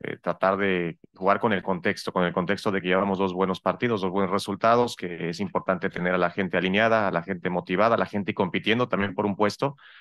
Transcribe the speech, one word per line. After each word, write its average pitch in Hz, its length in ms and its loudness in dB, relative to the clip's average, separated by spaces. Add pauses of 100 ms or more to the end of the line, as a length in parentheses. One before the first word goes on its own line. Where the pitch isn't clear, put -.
eh, - 160 -8
tratar 95 400 0
de 90 420 0 (160)
jugar 98 240 2
con 113 140 2
el 92 100 -2
contexto, 95 480 -2
con 90 140 2
el 87 80 0
contexto 95 380 -2
de 95 100 -2
que 90 80 -2
llevamos 95 280 2
dos 95 160 0
buenos 92 280 -2
partidos, 98 400 -2
dos 92 100 -2
buenos 95 200 0
resultados, 113 640 0
que 85 320 -6
es 85 100 -6
importante 92 500 -2
tener 90 240 -2
a 92 40 2
la 87 140 2
gente 92 260 -2
alineada, 104 500 2
a 90 40 0
la 85 120 0
gente 90 260 -6
motivada, 92 460 2
a - 20 2
la 95 80 0
gente 101 280 -4
compitiendo 101 560 0
también 98 260 0
por 104 100 0
un 101 120 -2
puesto, 120 400 0 (240)